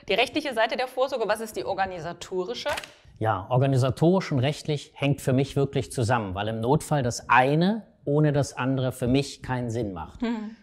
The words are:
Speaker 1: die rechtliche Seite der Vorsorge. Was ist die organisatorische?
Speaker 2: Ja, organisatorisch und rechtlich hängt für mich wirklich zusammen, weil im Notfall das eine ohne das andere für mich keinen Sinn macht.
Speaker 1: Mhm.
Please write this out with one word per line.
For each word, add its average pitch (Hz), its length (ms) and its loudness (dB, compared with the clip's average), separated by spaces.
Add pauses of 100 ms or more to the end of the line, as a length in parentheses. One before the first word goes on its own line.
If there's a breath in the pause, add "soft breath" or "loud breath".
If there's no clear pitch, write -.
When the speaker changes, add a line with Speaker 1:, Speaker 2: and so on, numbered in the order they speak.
Speaker 1:
die 202 60 0
rechtliche 262 420 0
Seite 233 220 2
der 254 100 -2
Vorsorge. 254 400 -2
Was 214 140 0
ist 226 160 -10
die 180 80 -4
organisatorische? 185 1040 -6 (500 loud breath)
Speaker 2:
Ja, 107 300 0
organisatorisch 135 800 2
und 143 80 2
rechtlich 147 560 -2
hängt 143 260 0
für 135 120 0
mich 135 220 0
wirklich 139 360 0
zusammen, 110 440 0
weil 104 120 -2
im 113 120 -4
Notfall 143 440 2
das - 260 -4
eine 156 580 4 (180)
ohne 147 260 4
das 139 220 0
andere 131 380 0
für 127 160 -4
mich 139 360 0
keinen 123 260 -4
Sinn 107 240 -4
macht. - 300 -12
Speaker 1:
Mhm. 226 380 -4